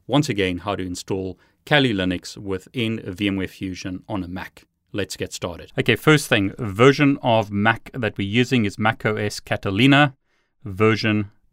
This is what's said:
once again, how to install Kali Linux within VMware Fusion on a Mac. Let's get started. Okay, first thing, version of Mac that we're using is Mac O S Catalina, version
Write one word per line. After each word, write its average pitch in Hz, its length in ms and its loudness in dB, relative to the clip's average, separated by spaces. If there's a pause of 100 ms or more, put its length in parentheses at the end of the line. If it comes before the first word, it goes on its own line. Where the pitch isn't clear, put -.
once 123 220 2
again, 95 300 0
how 98 180 -4
to 92 100 -6
install 92 540 -8 (260)
Kali 139 260 2
Linux 92 440 -2
within 113 640 -6
VMware 98 500 -4
Fusion 92 580 -10
on 101 140 -6
a 87 60 -10
Mac. 90 340 -12 (300)
Let's 98 240 -6
get - 160 -8
started. 85 440 -10
Okay, 123 200 2
first 151 320 4
thing, 101 280 2
version 135 640 4
of 110 300 2
Mac 104 440 0
that 113 220 -4
we're 101 120 -4
using 120 360 2
is 101 140 -4
Mac 110 260 0
O 107 120 0
S 107 240 -4
Catalina, 131 760 0 (480)
version 107 720 0 (200)